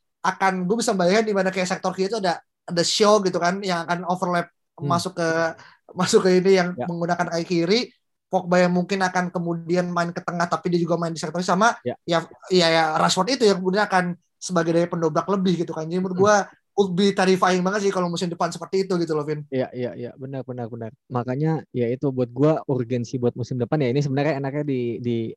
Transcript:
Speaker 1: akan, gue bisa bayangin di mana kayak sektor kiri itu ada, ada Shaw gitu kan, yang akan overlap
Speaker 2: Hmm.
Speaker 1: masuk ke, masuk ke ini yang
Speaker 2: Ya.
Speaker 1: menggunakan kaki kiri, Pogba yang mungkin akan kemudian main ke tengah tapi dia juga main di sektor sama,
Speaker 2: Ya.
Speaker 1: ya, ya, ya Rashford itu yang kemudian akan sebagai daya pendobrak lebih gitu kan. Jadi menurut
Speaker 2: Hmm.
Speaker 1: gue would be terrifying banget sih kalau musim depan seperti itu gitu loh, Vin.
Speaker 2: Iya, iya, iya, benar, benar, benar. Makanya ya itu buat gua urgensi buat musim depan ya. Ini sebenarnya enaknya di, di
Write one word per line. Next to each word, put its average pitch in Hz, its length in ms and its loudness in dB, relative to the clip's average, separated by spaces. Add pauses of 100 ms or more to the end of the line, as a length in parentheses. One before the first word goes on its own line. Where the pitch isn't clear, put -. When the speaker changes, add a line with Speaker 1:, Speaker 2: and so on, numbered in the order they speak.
(220)
Speaker 1:
akan, 185 400 0
gue 185 160 0
bisa 233 160 0
bayangin 190 320 4
di 214 80 0
mana 185 160 0
kayak 185 160 -2
sektor 185 240 -4
kiri 190 240 -2
itu 220 80 -4
ada, 170 160 0 (320)
ada 170 160 2
Shaw 208 400 6
gitu 180 160 -2
kan, 180 240 0
yang 175 160 -2
akan 170 240 -4
overlap 175 400 -2 (320)
Speaker 2:
Hmm. 156 160 -2
Speaker 1:
masuk 175 240 -2
ke, 165 100 0 (640)
masuk 180 320 2
ke 185 160 6
ini 190 160 4
yang 180 240 2
Speaker 2:
Ya. 123 80 -6
Speaker 1:
menggunakan 170 480 -4
kaki 170 160 -4
kiri, 185 400 0 (400)
Pogba 180 320 2
yang 180 160 2
mungkin 190 240 -2
akan 180 320 0
kemudian 170 560 -2
main 175 240 -2
ke - 80 -8
tengah 175 240 -4
tapi 170 240 -2
dia 170 160 2
juga 170 80 0
main 165 160 -2
di 165 80 -8
sektor 165 240 -6
sama, 196 400 4
Speaker 2:
Ya. - 240 -6
Speaker 1:
ya, 165 160 2 (320)
ya, 175 160 6
ya 165 140 4 (180)
Rashford 185 320 2
itu 262 80 -2
yang 196 160 6
kemudian 190 320 0
akan 175 240 2 (240)
sebagai 170 320 0
daya 170 160 2
pendobrak 165 400 0
lebih 185 400 0
gitu - 80 -8
kan. 160 80 -6
Jadi 165 160 -4
menurut 185 160 -4
Speaker 2:
Hmm. 190 160 4
Speaker 1:
gue 208 60 6 (400)
would 196 160 2
be 202 240 2
terrifying 185 480 4
banget 196 240 0
sih 196 80 0
kalau 180 160 -2
musim 175 160 -4
depan 170 240 -2
seperti 190 320 -4
itu 185 160 -2
gitu 160 160 -2
loh, 147 80 -2
Vin. 147 240 -6
Speaker 2:
Iya, 127 240 -2
iya, 123 240 -6
iya, 120 160 -10
benar, 135 320 -10
benar, 123 240 -8
benar. 117 240 -10 (160)
Makanya 139 640 -2
ya 120 160 -2
itu 131 240 -2
buat 127 160 -2
gua 139 400 2
urgensi 123 480 -4
buat 123 160 0
musim 127 240 -6
depan 123 240 -2
ya. 131 160 0
Ini 143 80 0
sebenarnya 139 400 -2
enaknya 143 240 -4
di, 123 320 -4
di 120 160 -2 (200)